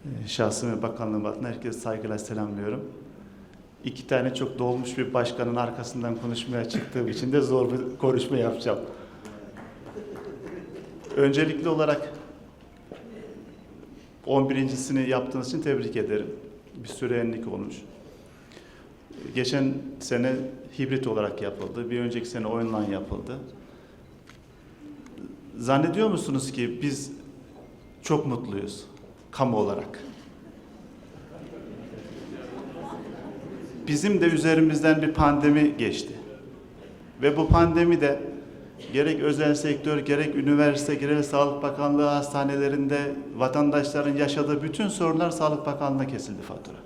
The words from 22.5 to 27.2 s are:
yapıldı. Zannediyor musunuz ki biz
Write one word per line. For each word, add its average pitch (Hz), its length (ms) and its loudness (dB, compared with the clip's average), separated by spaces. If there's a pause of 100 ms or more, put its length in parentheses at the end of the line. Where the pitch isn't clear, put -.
yapıldı. 98 460 -6 (2250)
Zannediyor 165 500 4
musunuz 139 420 -2
ki 120 300 -4
biz 143 300 -4 (920)